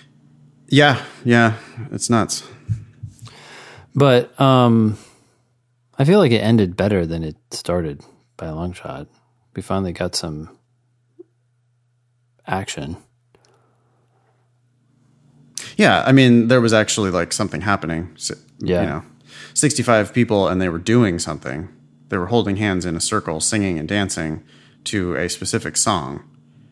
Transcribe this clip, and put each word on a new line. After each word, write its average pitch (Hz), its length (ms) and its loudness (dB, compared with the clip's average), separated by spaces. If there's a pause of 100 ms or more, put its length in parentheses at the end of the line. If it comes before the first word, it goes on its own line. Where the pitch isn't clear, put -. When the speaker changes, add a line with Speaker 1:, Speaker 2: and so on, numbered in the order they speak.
(680)
Speaker 1:
Yeah, 139 360 4 (200)
yeah. 120 300 4 (380)
It's - 180 -8
nuts. 113 340 0 (1500)
Speaker 2:
But, 127 480 4
um, 120 560 4 (1000)
I 139 80 2
feel 196 140 6
like 147 120 4
it 110 80 2
ended 104 360 2
better 95 300 0
than 82 180 -6
it 78 120 -10 (160)
started 82 500 -6 (340)
by - 120 -12
a 80 80 -10
long 85 180 -8
shot. 135 340 -14 (480)
We - 60 -10
finally 95 320 -4
got 90 220 -6
some 78 340 -8 (2000)
action. - 500 -8 (2750)
Speaker 1:
Yeah, 120 280 4
I 127 60 2
mean, 120 360 6
there 123 140 4
was 113 120 2
actually, 107 380 0
like, 87 220 -2
something 87 280 -6
happening. 87 560 -4
So, - 180 -10 (240)
Speaker 2:
Yeah. 87 220 -2
Speaker 1:
you 87 60 -2
know, 76 160 -8 (500)
sixty-five 117 600 0
people, 104 340 2
and 92 140 0
they 92 80 0
were 82 100 -6
doing 104 400 2
something. 76 500 -8 (400)
They 101 80 -4
were 90 100 -4
holding 101 300 0
hands 95 280 -2
in 85 100 -4
a 85 60 -6
circle, 90 400 -4
singing 98 380 -2
and 76 80 -8
dancing 92 560 -4 (420)
to 87 300 -4
a 85 120 -4
specific 95 480 -6
song. 73 480 -2 (480)